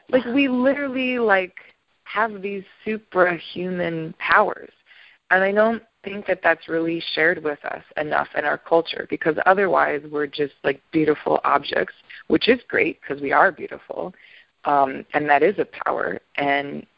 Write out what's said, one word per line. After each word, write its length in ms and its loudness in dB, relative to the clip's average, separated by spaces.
like, 160 2
we 220 2
literally, 720 0
like, 380 2
have 400 -4
these 200 -6
suprahuman 1300 -2
powers. 500 0
And 120 4
I 80 0
don't 300 2
think 240 -10
that 160 0
that's 260 0
really 320 -2
shared 300 0
with 220 -4
us 160 -10
enough 300 -2
in 80 -2
our 140 -2
culture, 500 0
because 280 -2
otherwise 540 2
we're 160 -4
just, 260 -4
like, 160 -2
beautiful 520 0
objects, 520 0
which 200 2
is 200 4
great 340 -2
'cause 200 -8
we 100 -4
are 200 4
beautiful, 600 -10
um, 380 2
and 160 -2
that 120 6
is 160 2
a 80 0
power, 540 -6
and, 500 -4